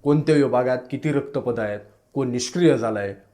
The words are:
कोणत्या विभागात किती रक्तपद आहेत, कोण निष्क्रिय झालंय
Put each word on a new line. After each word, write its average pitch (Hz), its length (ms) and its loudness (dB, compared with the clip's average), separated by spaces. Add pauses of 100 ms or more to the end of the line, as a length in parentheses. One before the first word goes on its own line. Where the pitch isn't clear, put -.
कोणत्या 147 320 2
विभागात 127 420 2 (140)
किती 147 200 -4
रक्तपद 131 480 -4
आहेत, 104 200 -4 (340)
कोण 131 180 -2
निष्क्रिय 139 460 2
झालंय 104 380 -4 (180)